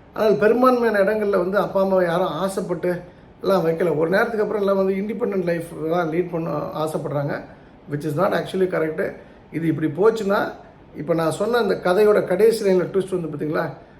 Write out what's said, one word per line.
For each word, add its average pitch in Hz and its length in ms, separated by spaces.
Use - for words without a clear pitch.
ஆனால் 214 220
பெரும்பான்மையான 233 640
இடங்கள்ல 202 380
வந்து 185 200
அப்பா 185 240
அம்மாவை 190 240
யாரும் 170 220
ஆசைப்பட்டு 175 720
எல்லாம் 185 240
வைக்கல. 165 320
ஒரு 165 120
நேரத்துக்கு 214 320
அப்புறம் 202 260
எல்லாம் 196 180
வந்து 196 80
இண்டிபெண்டன்ட் 202 500
லைஃப் 170 240
தான் 170 200
லீட் 165 220
பண்ண 165 260
ஆசைப்படுறாங்க, 147 840
which 147 120
is 151 140
not 196 160
actually 180 340
correct. 160 460
இது 165 160
இப்படி 156 200
போச்சுன்னா, 202 640
இப்போ 160 160
நான் 160 180
சொன்ன 214 260
அந்த 202 260
கதையோட 196 400
கடைசி 202 420
லைனில் 185 200
ட்விஸ்ட் 185 360
வந்து 160 60
பார்த்தீங்களா, 156 420